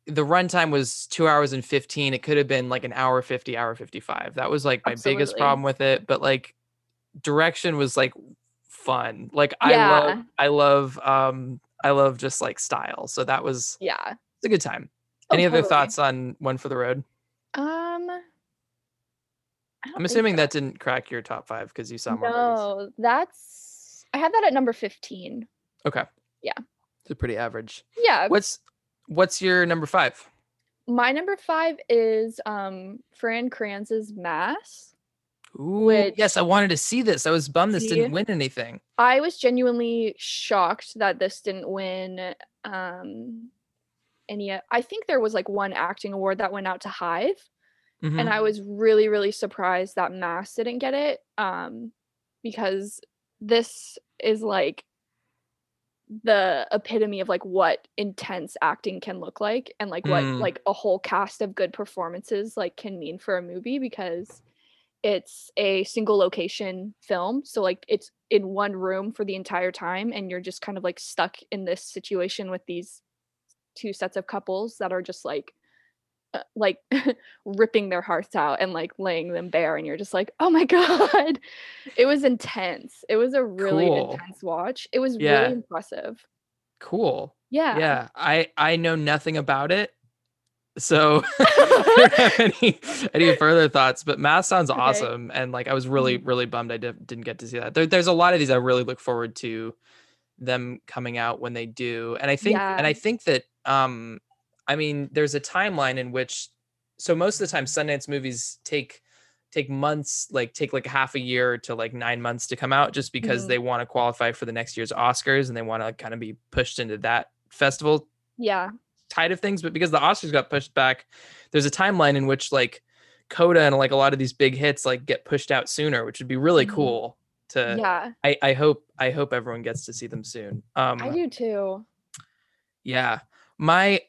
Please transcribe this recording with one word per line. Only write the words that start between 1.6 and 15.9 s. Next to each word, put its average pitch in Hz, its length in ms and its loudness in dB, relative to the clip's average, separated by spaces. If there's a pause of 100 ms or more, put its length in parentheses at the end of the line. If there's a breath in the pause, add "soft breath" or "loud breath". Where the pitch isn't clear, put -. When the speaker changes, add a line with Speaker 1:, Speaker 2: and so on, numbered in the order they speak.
Speaker 1:
fifteen. 139 500 -2
It 127 100 -6
could 151 140 2
have 143 100 2
been, 127 220 0
like, 127 160 -4
an 123 80 -10
hour 127 280 2
fifty, 127 360 -6
hour 117 180 -4
fifty-five. - 600 -10
That 131 140 -2
was, 143 140 0
like, 131 220 0
my 127 60 0
biggest 117 160 -6
Speaker 2:
Absolutely. 135 320 0
Speaker 1:
problem 139 240 4
with 135 180 -2
it. 135 260 2
But, 135 140 2
like, 135 340 0 (680)
direction 160 560 0
was, 143 200 0
like, 131 160 2 (500)
fun. 120 720 -4
Like, 147 280 4
I 240 140 8
love, 185 420 6
Speaker 2:
Yeah. 233 60 -10 (140)
Speaker 1:
I 143 100 4
love, 143 520 4
um, 131 600 0 (240)
I 143 80 4
love 139 260 4
just, 135 240 -6
like, - 180 -4
style. - 480 -6
So - 180 -6
that 135 180 0
was, 127 380 -6
Speaker 2:
Yeah. - 300 -6
Speaker 1:
it's - 340 -12
a 226 40 -2
good 196 120 4
time. - 280 -10 (400)
Speaker 2:
Oh, - 60 4
Speaker 1:
Any 175 100 4
other 165 120 4
Speaker 2:
totally. 151 120 4
Speaker 1:
thoughts 143 300 4